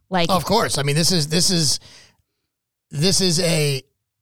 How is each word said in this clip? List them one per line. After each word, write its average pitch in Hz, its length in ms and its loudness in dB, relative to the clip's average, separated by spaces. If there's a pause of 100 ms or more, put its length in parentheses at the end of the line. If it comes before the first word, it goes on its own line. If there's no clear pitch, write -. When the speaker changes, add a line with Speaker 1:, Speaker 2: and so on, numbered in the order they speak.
Speaker 1:
Like, 175 200 0
Speaker 2:
Of 180 160 0
course. 170 320 0
I 139 60 0
mean, 143 120 0
this 160 160 2
is, 156 160 0
this 170 220 0
is, 170 320 0 (1120)
this 165 280 0
is 175 220 0
a 147 400 0 (400)